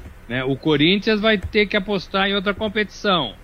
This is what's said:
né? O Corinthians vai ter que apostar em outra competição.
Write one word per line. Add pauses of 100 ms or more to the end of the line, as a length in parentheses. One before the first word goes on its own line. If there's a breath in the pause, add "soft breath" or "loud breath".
(280)
né?
O
Corinthians
vai
ter
que
apostar
em
outra
competição.